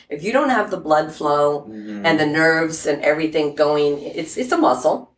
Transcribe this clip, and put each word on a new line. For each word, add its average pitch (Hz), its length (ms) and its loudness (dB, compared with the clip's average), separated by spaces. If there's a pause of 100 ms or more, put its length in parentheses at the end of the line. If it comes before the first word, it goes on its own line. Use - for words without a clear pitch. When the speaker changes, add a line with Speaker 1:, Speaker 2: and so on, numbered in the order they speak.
(100)
Speaker 1:
If 147 120 -8
you 208 100 -4
don't 277 180 2
have 214 200 0
the 190 60 -4
blood 156 360 0
flow 147 500 0
Speaker 2:
Mm-hmm. 107 420 -12
Speaker 1:
and 156 160 2
the 151 60 2
nerves 160 600 2
and 147 160 -2
everything 151 520 0
going, 147 480 2
it's, - 340 -8
it's 254 160 -2
a 349 60 0
muscle. - 600 0